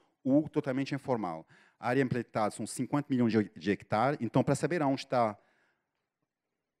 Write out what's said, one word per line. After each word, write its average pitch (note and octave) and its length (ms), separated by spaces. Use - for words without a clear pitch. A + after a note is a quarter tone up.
ou C#3+ 240
totalmente C#3 480
informal. G#2 540
A A2 100
área B2+ 140
implementada A#2 480
são G#2 160
cinquenta C#3+ 420
milhões A#2+ 240
de, G#2+ 240
de F2 140
hectares. A2+ 500
Então, A#2+ 240
pra C#3+ 100
saber D#3 280
aonde C#3 240
tá A2+ 320